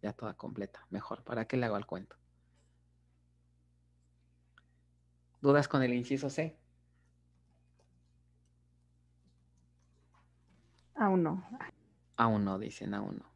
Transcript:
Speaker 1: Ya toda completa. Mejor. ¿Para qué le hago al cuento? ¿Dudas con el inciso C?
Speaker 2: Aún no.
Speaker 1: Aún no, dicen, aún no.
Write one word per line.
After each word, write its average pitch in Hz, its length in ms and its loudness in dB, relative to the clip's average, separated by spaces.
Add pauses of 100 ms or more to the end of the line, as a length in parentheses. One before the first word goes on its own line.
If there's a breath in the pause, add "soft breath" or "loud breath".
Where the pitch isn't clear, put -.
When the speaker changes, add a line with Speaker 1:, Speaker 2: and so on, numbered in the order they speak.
Speaker 1:
Ya 104 100 -6
toda - 220 -10
completa. - 560 -12
Mejor. - 320 -8
¿Para 113 240 -4
qué 127 100 -2
le 123 100 2
hago 107 100 0
al 101 100 -6
cuento? 92 300 -12 (3250)
¿Dudas 143 280 6
con 135 140 4
el 123 100 4
inciso 135 380 -2
C? 160 280 -4 (4000)
Speaker 2:
Aún 190 280 4
no. 170 240 -2 (720)
Speaker 1:
Aún 110 280 4
no, 95 140 0
dicen, 104 360 -6
aún 101 240 -6
no. - 180 -20